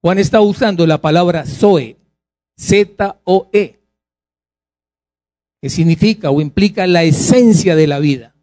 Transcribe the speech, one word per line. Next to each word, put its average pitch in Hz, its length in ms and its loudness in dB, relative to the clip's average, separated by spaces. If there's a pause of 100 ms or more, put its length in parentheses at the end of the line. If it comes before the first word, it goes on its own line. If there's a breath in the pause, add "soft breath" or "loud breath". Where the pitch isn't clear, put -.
Juan 185 160 0
está 214 220 0
usando 202 460 0
la 156 140 0
palabra 170 460 0
zoe, 147 500 0 (600)
Z 202 680 -2
O 190 280 0
E, 202 280 -2 (1800)
que 135 80 -8
significa 165 600 -2
o 147 100 0
implica 190 460 -2
la 170 180 2
esencia 190 680 2
de 156 120 4
la 143 140 -4
vida. 135 420 -4